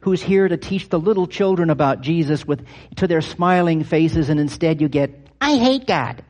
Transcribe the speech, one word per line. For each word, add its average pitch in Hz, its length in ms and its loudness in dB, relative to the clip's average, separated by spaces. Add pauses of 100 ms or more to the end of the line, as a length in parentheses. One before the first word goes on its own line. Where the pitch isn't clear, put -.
who's 185 200 0
here 190 260 2
to 175 100 0
teach - 320 -8
the 170 100 0
little 190 280 0
children 180 420 0
about 143 320 0
Jesus 151 440 0
with, 143 200 -4 (320)
to 190 100 0
their 165 140 2
smiling 175 640 0
faces, 160 460 0
and 151 100 2
instead 147 420 -2
you 151 80 2
get, 139 400 -4 (100)
"I 285 180 2
hate 262 300 2
God." 160 420 -2